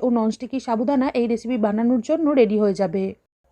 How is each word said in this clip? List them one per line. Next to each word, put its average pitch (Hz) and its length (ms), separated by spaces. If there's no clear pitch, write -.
ও 254 80
ননস্টিকি 226 500
সাবুদানা 254 480
এই 240 180
রেসিপি 226 300
বানানোর 220 440
জন্য 320 300
রেডি 214 280
হয়ে 202 200
যাবে। 190 260